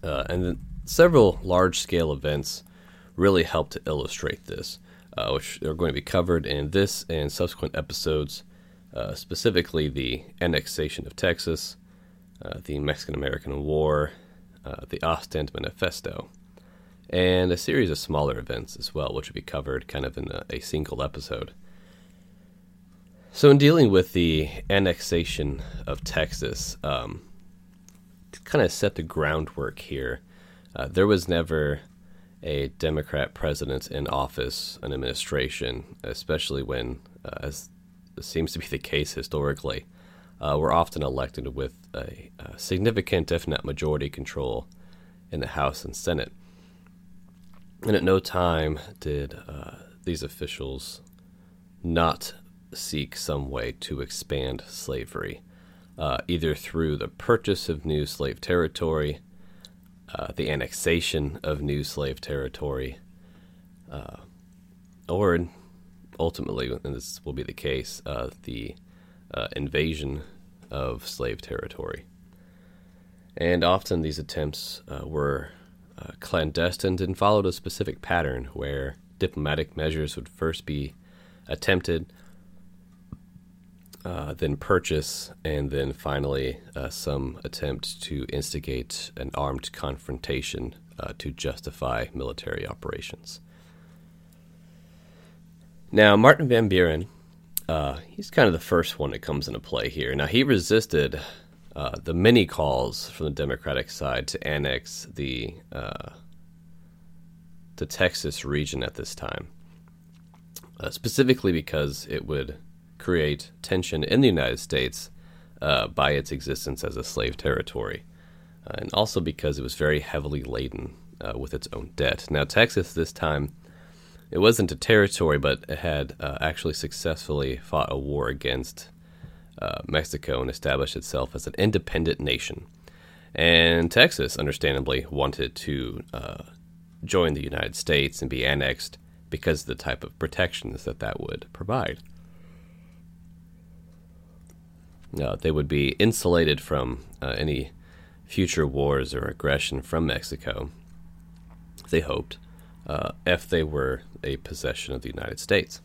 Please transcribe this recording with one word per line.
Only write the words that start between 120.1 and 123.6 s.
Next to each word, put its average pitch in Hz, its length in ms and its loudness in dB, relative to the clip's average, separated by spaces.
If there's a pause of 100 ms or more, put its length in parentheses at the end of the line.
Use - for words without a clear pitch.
laden, 64 520 -6 (260)
uh, 57 180 -6
with 65 160 -8
its - 180 -6
own - 220 -10
debt. - 360 0
Now, 73 140 4
Texas 101 480 4
this 82 200 0
time, 73 420 0 (760)